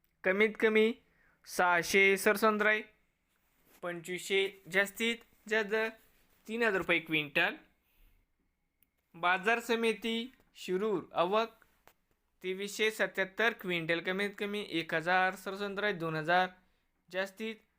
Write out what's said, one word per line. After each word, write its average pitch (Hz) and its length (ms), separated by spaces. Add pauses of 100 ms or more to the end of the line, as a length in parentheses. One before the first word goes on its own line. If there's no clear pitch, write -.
(240)
कमीत 202 260 (100)
कमी 220 320 (560)
सहाशे 185 680
सरसंद्राई, 214 680 (1000)
पंचवीसशे 180 640 (260)
जास्तीत 214 520 (240)
जास्त 214 260 (760)
तीन 226 140
हजार 202 160
रुपये 170 200
क्विंटल. 165 560 (1600)
बाजार 185 460
समिती 226 720 (240)
शिरूर 190 460 (120)
आवक 208 500 (800)
तेवीसशे 202 460
सत्याहत्तर 196 720
क्विंटल, 170 400
कमीत 190 380
कमी 208 320
एक 160 240
हजार 185 420
सरसंद्राई, 202 580
दोन 160 220
हजार 175 320 (600)
जास्तीत 196 480 (220)